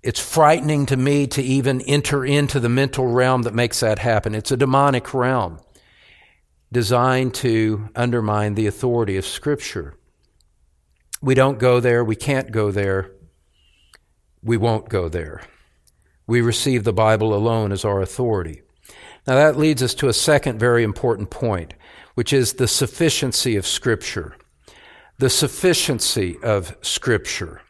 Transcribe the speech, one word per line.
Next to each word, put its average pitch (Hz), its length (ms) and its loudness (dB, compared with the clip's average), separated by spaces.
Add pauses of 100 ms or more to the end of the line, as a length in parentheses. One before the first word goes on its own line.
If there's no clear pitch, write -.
It's 127 180 -4
frightening 151 640 2
to 135 100 0
me 139 320 2
to 143 140 -2
even 131 400 0
enter 139 420 0
into 143 380 0
the 117 80 0
mental 131 380 0
realm 127 340 2
that 110 120 -4
makes 120 280 0
that 107 180 2
happen. 107 360 0
It's 107 160 -4
a 135 40 2
demonic 135 580 2
realm 123 460 -2 (1120)
designed 123 640 2
to 110 580 0
undermine 107 600 0
the 107 120 0
authority 113 500 -2
of 92 80 -4
Scripture. 104 720 -6 (1200)
We 131 120 0
don't 131 260 2
go 123 220 4
there. 120 240 2
We 110 100 -2
can't 131 360 -4
go 107 200 -2
there. 95 400 -2 (1300)
We 117 140 0
won't 110 320 0
go 90 220 -2
there. 80 320 -8 (840)
We 120 140 0
receive 117 460 0
the 110 80 0
Bible 110 400 2
alone 107 400 0
as 95 100 -6
our 101 160 0
authority. 95 600 -4 (640)
Now 131 100 2
that 143 220 6
leads 151 260 2
us 117 120 0
to - 120 0
a 95 60 2
second 139 440 2
very 120 260 4
important 107 480 -2
point, 98 420 -4 (420)
which 117 160 -2
is 131 220 2
the 120 140 0
sufficiency 135 880 0
of 92 100 -4
Scripture. - 680 -4 (800)
The 131 120 2
sufficiency 127 1120 0
of 101 400 -2
Scripture. - 880 -4